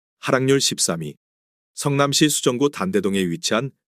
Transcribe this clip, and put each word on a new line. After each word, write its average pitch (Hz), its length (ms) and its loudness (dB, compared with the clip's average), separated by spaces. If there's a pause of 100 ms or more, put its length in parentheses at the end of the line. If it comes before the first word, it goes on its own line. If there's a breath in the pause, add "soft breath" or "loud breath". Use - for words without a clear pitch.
(180)
하락률 135 420 2
십삼 87 420 -2
위. 73 120 -10 (600)
성남시 143 540 2
수정구 139 420 0
단대동에 98 580 0
위치한 107 420 -2 (180)